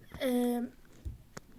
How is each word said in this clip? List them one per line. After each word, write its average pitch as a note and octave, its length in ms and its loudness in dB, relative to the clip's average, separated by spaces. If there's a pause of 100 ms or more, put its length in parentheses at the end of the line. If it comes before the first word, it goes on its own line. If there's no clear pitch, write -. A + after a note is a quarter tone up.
(200)
Em, B3 500 2 (880)